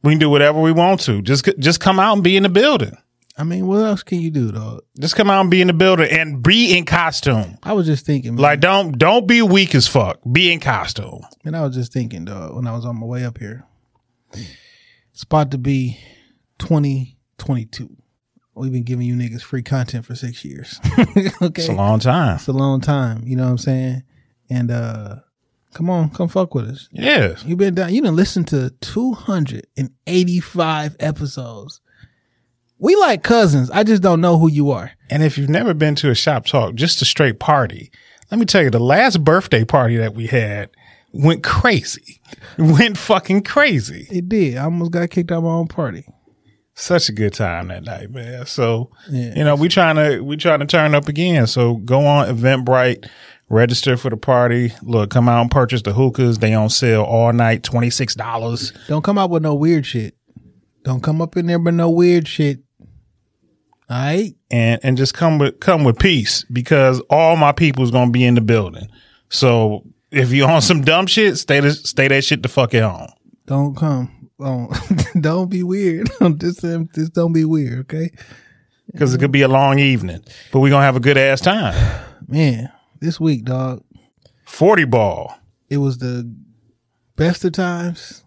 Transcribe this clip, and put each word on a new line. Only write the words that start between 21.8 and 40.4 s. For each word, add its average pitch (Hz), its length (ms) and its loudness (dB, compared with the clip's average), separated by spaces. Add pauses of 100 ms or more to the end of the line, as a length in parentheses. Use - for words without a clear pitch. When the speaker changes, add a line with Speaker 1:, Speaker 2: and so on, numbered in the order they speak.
Speaker 1:
time. 127 360 0
Speaker 2:
It's - 120 -8
a 135 60 -4
long 135 280 0
time. 123 440 -2
You 127 100 -6
know 127 80 -2
what 127 80 0
I'm 123 60 0
saying? 131 460 -4 (460)
And, 123 220 -2
uh, 113 460 -8 (560)
come 170 160 -4
on, 165 200 0
come 175 200 -6
fuck 185 260 -4
with 113 140 -4
us. 131 240 -16
Speaker 1:
Yeah. 233 420 0 (100)
Speaker 2:
You've 170 120 -4
been 190 180 0
down, 180 180 -2
you 262 80 0
done 185 140 0
listened 180 340 -2
to 131 200 -2 (120)
two 247 320 -4
hundred 156 540 -6 (100)
and 131 140 -6 (160)
eighty-five 170 920 -2
episodes. 139 840 -8 (960)
We 330 200 2
like 285 260 2
cousins. 156 480 4
I 208 120 0
just 208 200 2
don't 175 180 4
know 170 160 4
who 160 120 4
you 147 220 0
are. 104 200 -6 (180)
Speaker 1:
And 147 140 0
if 151 140 0
you've 139 120 -2
never 196 240 0
been 151 220 0
to 147 140 0
a 120 60 2
Shop 139 300 -2
Talk, 113 300 0
just 151 260 -2
a 139 40 0
straight 131 340 0
party, - 500 0 (420)
let 208 60 -2
me 233 80 2
tell 180 180 4
you, 135 60 4
the 113 100 2
last 170 440 2
birthday 156 400 2
party 117 340 2
that 110 160 -4
we 113 140 -10
had 107 420 -4 (440)